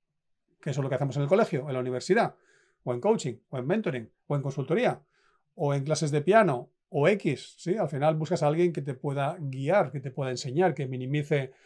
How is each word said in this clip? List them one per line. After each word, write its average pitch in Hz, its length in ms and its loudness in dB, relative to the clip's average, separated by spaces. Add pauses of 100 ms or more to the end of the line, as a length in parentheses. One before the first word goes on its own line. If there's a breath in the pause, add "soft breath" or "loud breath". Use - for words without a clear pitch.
(600)
Que 156 100 -6
eso 139 100 -2
es - 20 0
lo 135 60 -2
que 131 80 -2
hacemos 135 200 -2
en 143 60 0
el 143 60 0
colegio, 170 400 2
en 135 60 -4
la 127 60 -2
universidad, 127 540 0 (480 soft breath)
o 127 100 -4
en 123 80 -2
coaching, 170 360 0 (140)
o 135 80 -6
en 123 100 -6
mentoring, 160 420 -2 (160)
o 151 80 -2
en 139 80 0
consultoría, 147 580 -2 (540)
o 143 180 -2
en 139 120 -2
clases 156 260 -2
de 147 120 0
piano, 170 480 4 (180)
o 147 180 2
X, 180 520 0
¿sí? 180 180 -2
Al 185 120 0
final 156 280 2
buscas 156 260 -2
a 147 60 4
alguien 170 240 2
que 156 100 -6
te 139 120 -6
pueda 139 440 -4
guiar, 143 540 0
que 147 80 -6
te 127 100 -10
pueda 131 220 -4
enseñar, 139 420 0
que 135 140 -6
minimice 135 640 -2 (140)